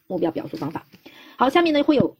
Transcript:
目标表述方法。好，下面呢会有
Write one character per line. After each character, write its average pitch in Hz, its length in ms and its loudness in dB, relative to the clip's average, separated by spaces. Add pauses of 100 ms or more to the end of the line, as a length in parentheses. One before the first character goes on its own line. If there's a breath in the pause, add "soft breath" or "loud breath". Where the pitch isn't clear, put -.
目 190 100 -8
标 165 140 -2
表 - 160 -8
述 156 100 -12
方 151 140 -6
法。 - 160 -12 (500 loud breath)
好， 247 140 2
下 349 100 4
面 330 140 2
呢 294 80 4
会 294 140 4
有 196 240 0